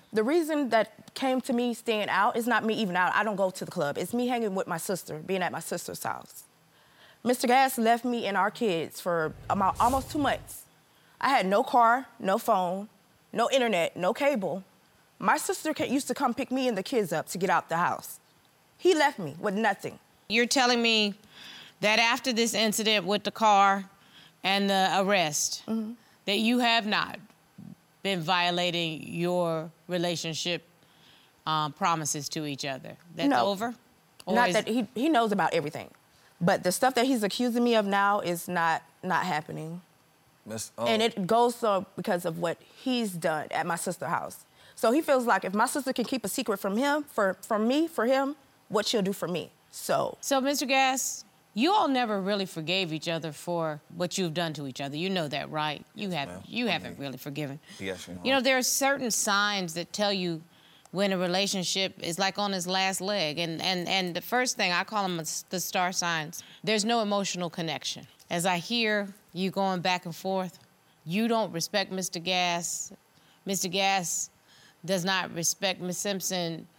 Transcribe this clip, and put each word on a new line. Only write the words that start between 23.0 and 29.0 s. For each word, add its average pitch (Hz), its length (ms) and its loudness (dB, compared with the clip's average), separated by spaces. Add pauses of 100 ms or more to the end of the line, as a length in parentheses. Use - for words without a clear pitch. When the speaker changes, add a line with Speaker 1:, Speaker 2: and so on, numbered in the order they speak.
Speaker 2:
with 202 180 0
the 202 80 -4
car 196 540 6 (580)
and 196 260 2
the 190 280 4
arrest, 185 680 2
Speaker 1:
Mm-hmm. 220 260 -4 (320)
Speaker 2:
that 202 140 0
you 240 200 2
have 233 280 2
not 180 320 -2 (840)
been 190 200 0
violating 175 840 0